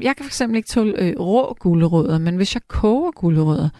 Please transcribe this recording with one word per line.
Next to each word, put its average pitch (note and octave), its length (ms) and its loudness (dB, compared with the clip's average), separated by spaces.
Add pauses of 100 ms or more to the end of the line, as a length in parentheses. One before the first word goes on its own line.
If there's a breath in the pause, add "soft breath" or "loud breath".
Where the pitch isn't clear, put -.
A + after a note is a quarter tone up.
jeg C4 140 -2
kan C#4+ 80 -18
for C#4 60 -16
eksempel A3+ 280 -4
ikke A3 100 -4
tåle, G#3+ 320 0
øh, F3+ 200 -2
rå A3 400 0
gulerødder, E3 580 2
men E3+ 180 -2
hvis F#3+ 200 -2
jeg A#3+ 120 -6
koger C4+ 440 0
gulerødder, D#3 580 2 (100)